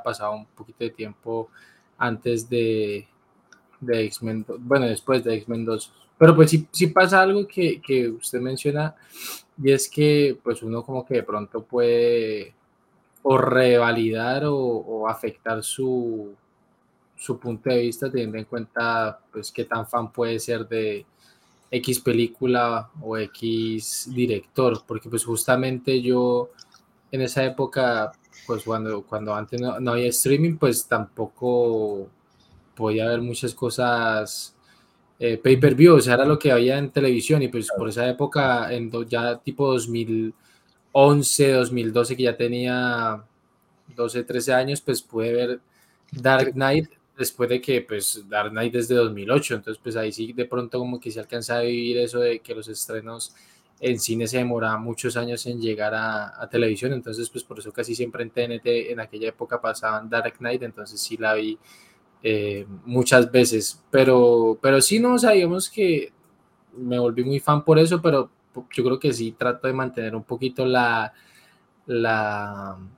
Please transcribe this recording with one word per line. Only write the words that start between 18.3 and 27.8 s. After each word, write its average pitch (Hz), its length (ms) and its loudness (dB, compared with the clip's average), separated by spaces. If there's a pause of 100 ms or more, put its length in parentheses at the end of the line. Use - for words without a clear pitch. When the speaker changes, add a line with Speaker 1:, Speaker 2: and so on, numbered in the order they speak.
Speaker 1:
en 107 80 -12
cuenta, 113 720 -4 (100)
pues, 107 220 -12
qué 120 120 -6
tan 113 220 -6
fan 117 240 -4
puede 117 280 -2
ser 113 280 -4
de 107 380 -4 (640)
X - 300 -2
película 120 880 0 (100)
o 110 180 -8
X 113 920 -6
director, 120 760 0
porque, 113 220 -10
pues, 113 160 -4
justamente 127 760 -2
yo 123 500 0 (600)
en 135 100 -4
esa 131 240 0
época, 127 680 -2 (340)